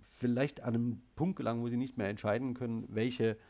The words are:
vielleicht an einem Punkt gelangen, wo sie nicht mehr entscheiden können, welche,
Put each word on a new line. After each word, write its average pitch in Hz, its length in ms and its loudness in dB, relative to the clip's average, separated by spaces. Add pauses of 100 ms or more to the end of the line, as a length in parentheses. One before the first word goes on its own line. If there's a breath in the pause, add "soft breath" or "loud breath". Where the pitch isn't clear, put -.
vielleicht 127 600 0
an 117 140 0
einem 117 260 0 (140)
Punkt 180 220 0
gelangen, 117 240 -2
wo 120 80 -2
sie 120 80 0
nicht 127 200 -2
mehr 98 120 0
entscheiden 110 440 0
können, 117 360 -4
welche, 113 480 2 (120 loud breath)